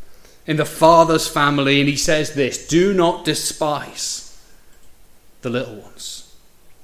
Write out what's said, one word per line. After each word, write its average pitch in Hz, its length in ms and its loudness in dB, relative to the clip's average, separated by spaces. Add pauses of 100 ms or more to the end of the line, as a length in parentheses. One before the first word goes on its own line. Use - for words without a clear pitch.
(480)
in 156 80 0
the 147 100 0
Father's 160 640 4
family, 143 500 2
and 143 100 2
he 143 80 0
says 156 380 -2
this, 127 320 -4
"Do 180 260 2
not 175 320 0
despise - 1120 -6 (1080)
the 131 60 -8
little 120 280 -6
ones." - 580 -18 (500)